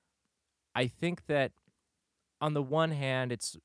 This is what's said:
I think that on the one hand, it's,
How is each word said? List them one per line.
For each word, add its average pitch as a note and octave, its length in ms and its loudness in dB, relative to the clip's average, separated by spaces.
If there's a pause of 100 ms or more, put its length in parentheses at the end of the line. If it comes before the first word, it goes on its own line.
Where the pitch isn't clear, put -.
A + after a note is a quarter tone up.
(720)
I B2+ 140 2
think E3+ 400 -4
that C#3+ 240 2 (880)
on D3+ 140 0
the C#3+ 80 2
one D#3 260 2
hand, C3 420 -2
it's, - 340 -6